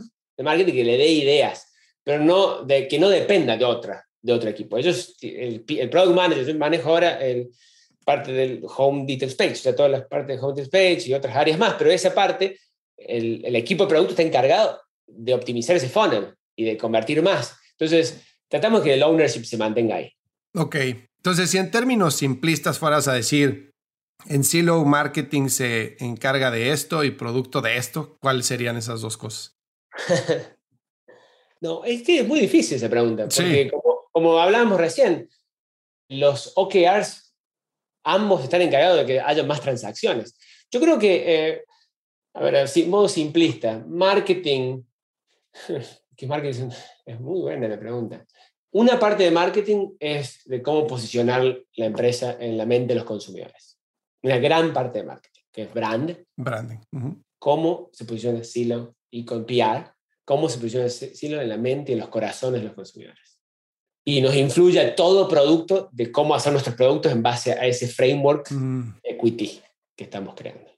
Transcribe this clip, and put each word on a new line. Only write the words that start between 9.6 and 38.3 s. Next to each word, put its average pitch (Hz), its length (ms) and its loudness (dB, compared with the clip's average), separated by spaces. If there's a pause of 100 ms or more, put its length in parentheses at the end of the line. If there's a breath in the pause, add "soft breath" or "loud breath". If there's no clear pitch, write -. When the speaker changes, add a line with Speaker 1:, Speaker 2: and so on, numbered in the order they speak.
Speaker 1:
todas 143 160 4
las 127 120 -2
partes 139 340 -6
del - 20 -14
Home 139 140 -4
Details 135 160 -10
Page 175 400 2
y 131 40 0
otras 135 220 -4
áreas 156 240 2
más, 214 180 0
pero 151 140 4
esa 185 220 2
parte, 190 440 0 (380 loud breath)
el, 117 480 -6
el 123 140 -4
equipo 165 260 0
de - 60 2
producto 175 220 2
está 170 120 0
encargado 160 560 2 (260)
de 117 280 -6
optimizar 120 420 -2
ese 131 140 0
funnel 139 440 0 (220)
y 113 80 -4
de 110 140 -2
convertir 113 440 0
más. 165 360 -2 (140 soft breath)
Entonces, 160 500 0 (260 loud breath)
tratamos 214 340 2
que 139 120 2
el 135 100 2
ownership 151 400 2
se 117 140 -8
mantenga 110 400 0
ahí. 71 160 -10 (420)
Speaker 2:
Ok. 160 200 -2 (420)
Entonces, 180 320 0
si 180 80 0
en 185 120 -2
términos 226 460 2
simplistas 147 640 -2
fueras 147 300 0
a 127 40 2
decir, 127 580 0 (560)
en 139 180 0
Silo 170 400 2
Marketing 143 640 0
se 117 520 -2
encarga 131 480 -2
de 117 220 -2
esto 151 320 -2
y 131 80 0
producto 127 500 -4
de 113 140 0
esto, 147 460 -8
¿cuáles 131 240 0
serían 120 320 -4
esas 113 240 -8
dos 113 160 -8
cosas? - 400 -14 (340)
Speaker 1:
<laughs> - 680 -4 (1000 soft breath)
No, 165 240 -8
es 240 200 -4
que 339 160 4
es 208 80 0
muy 294 120 2
difícil 208 380 4
esa 110 100 -2
pregunta, 113 420 2
Speaker 2:
Sí. - 120 0
Speaker 1:
porque 143 280 4
como, - 320 0 (120)
como 165 260 4
hablábamos 202 400 4
recién, 175 480 2 (800)
los 135 480 0
O 185 140 2
K 190 300 4
Rs, - 260 -6 (800)
ambos 185 400 2